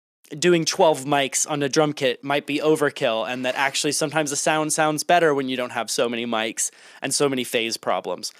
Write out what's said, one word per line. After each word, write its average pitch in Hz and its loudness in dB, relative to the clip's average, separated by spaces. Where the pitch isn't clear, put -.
doing 165 4
twelve 151 2
mics 139 0
on 143 -2
a 139 0
drum 151 2
kit 131 -2
might 143 -2
be 143 -2
overkill, 139 0
and 127 -6
that 127 -2
actually 139 0
sometimes 147 0
the 139 -4
sound 156 0
sounds 156 0
better 170 4
when 139 -2
you 127 -2
don't 123 -4
have 117 -4
so 123 0
many 117 -2
mics 113 -2
and 135 -4
so 147 2
many 131 0
phase 113 -2
problems. 95 -4